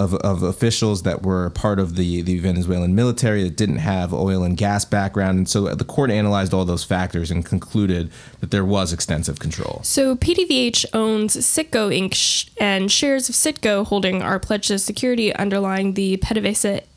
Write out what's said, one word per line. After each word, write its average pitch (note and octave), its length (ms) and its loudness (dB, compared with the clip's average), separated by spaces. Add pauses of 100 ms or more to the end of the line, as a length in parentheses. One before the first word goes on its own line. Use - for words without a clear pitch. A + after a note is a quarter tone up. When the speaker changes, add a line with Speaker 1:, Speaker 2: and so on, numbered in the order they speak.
Speaker 1:
of, F#2+ 160 2
of F#2 260 0
officials G2+ 640 0
that F#2 180 -2
were F#2 280 0
part G2+ 280 0
of E2+ 160 0
the, F2 280 0
the F2+ 180 0
Venezuelan F2+ 560 2
military A2+ 480 2
that E2+ 120 -4
didn't G2+ 200 2
have F2+ 360 0
oil F#2 300 0
and F2 140 2
gas G2+ 280 0
background. F#2+ 540 0
And F#2 100 0
so G2+ 280 0
the - 80 -4
court C#3 260 0
analyzed G2+ 420 0
all F#2 120 2
those F2 180 -2
factors F2 480 -2
and F2 160 -2
concluded F2+ 640 0 (300)
that - 100 -8
there G2+ 140 2
was F#2+ 280 0
extensive D#2+ 460 -2
control. - 460 -6
Speaker 2:
So C4 320 2
P E4 180 0
D F#4 100 2
V D4 220 2
H - 260 0
owns A3 440 0
Citgo A3+ 600 0
Inc - 180 -2
sh-, - 440 -2
and G3 320 2
shares C4+ 380 2
of A#3+ 80 -2
Citgo G#3+ 500 0
Holding F#3+ 360 0
are F#3+ 180 -2
pledged G#3 320 -2
as G3 100 0
security A#3 540 0
underlying G3 580 0
the F#3+ 220 0
pdvsa G3+ 640 -2 (140)